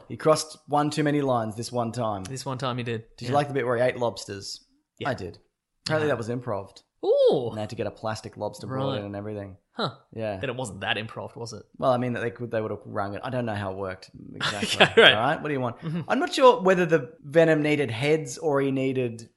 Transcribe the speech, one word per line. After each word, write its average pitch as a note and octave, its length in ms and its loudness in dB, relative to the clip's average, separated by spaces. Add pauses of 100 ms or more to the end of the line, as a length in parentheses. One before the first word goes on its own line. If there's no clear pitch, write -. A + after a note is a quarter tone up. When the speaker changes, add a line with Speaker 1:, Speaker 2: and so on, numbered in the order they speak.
Speaker 1:
he A#2+ 80 -10
crossed D#3 400 2 (100)
one D3 240 2
too D3+ 140 0
many D3 160 2
lines A#2 360 0
this A#2 140 -8
one A#2 220 -2
time. A2 320 -4
Speaker 2:
This C3 220 -10
one C3 120 -6
time B2 200 -4
he A#2+ 60 -6
did. A#2 200 -6 (120)
Speaker 1:
Did A#2+ 80 -12
Speaker 2:
Yeah. A#2+ 60 -6
Speaker 1:
you C3+ 40 2
like C#3+ 140 2
the C3 60 -6
bit B2 120 0
where B2 100 2
he A#2+ 60 2
ate B2+ 160 2
lobsters? G#2 680 -6 (340)
Speaker 2:
Yeah. B2 120 -4
Speaker 1:
I A#2+ 40 -4
did. F2+ 240 -10 (480)
Apparently D3+ 240 0
Speaker 2:
Uh-huh. B2+ 60 2
Speaker 1:
that - 20 -6
was A2 100 -6
improv. A#2 480 -6 (280)
Speaker 2:
Ooh. G4+ 440 4
Speaker 1:
And G#2+ 80 -6
they G#2+ 60 -6
had G#2+ 80 -6
to A2 60 -10
get G#2+ 100 -2
a G2 40 -4
plastic A2 460 -8
lobster G#2 300 -8
brought C3 260 -4
Speaker 2:
Right. B2 80 -4
Speaker 1:
in G2+ 60 -8
and G2+ 100 -8
everything. G2+ 400 -10 (220)
Speaker 2:
Huh. F#3 120 -2 (220)
Speaker 1:
Yeah. G#2+ 260 -6
Speaker 2:
Then C3 120 -6
it A#2+ 60 -8
wasn't G2+ 240 -8
that G#2+ 160 -2
improv, G#2+ 400 -10
was A#2 160 -12
it? G#2 100 -14 (160)
Speaker 1:
Well, C#3 140 2
I A#2+ 60 2
mean, B2 140 -2
they A2+ 200 -2
could, A#2+ 180 -10
they A2+ 100 0
would G#2+ 120 -4
have G#2 120 -8
rung G2+ 300 -6
it. F#2 80 -8
I C3 80 -6
don't B2 160 -2
know G#2+ 80 -4
how G2+ 180 -4
it F#2+ 60 -10
worked F#2+ 320 -8 (120)
Speaker 2:
<laughs> - 120 -18
Speaker 1:
exactly. - 520 0
Speaker 2:
Okay, - 140 4
right. D#3 140 10
Speaker 1:
All G#2+ 80 2
right, D3 180 0
what D3+ 80 -6
do D3 60 -2
you C3 60 -2
want? A#2+ 200 -4
Speaker 2:
Mm-hmm. D#3+ 280 -6
Speaker 1:
I'm A3 100 2
not F4 160 -2
sure B3+ 260 8
whether F#3 240 6
the D#3 280 2 (120)
Venom D#3 380 6
needed D3 280 2
heads C#3+ 480 0
or C#3+ 220 2
he C#3 120 0
needed B2+ 640 -2